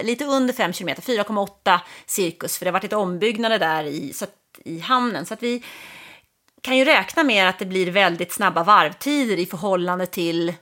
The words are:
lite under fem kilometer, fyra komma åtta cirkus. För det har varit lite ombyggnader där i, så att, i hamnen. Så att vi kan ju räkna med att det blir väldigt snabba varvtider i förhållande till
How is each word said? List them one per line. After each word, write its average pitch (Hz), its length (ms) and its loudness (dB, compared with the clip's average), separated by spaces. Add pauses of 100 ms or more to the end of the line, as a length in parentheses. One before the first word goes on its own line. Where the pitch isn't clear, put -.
lite 233 220 -2
under 262 300 2
fem 190 180 0
kilometer, 196 300 -6
fyra 214 220 0
komma 208 160 -2
åtta 190 400 0 (260)
cirkus. 170 520 -4
För - 60 -6
det 180 40 -2
har 175 40 0
varit 190 100 0
lite 208 140 -4
ombyggnader 214 600 0
där 160 260 0
i, 147 280 -8
så - 120 -10
att, - 100 -12 (300)
i 165 160 -10
hamnen. 220 460 -2
Så - 80 -10
att 214 80 -12
vi 240 200 -2 (1000)
kan 254 140 0
ju 262 80 6
räkna 277 380 4
med 208 260 4
att 185 100 0
det 202 80 -6
blir 185 240 0
väldigt 175 420 2
snabba 170 320 0
varvtider 202 760 2
i 175 80 -2
förhållande 180 600 -2
till 170 560 -2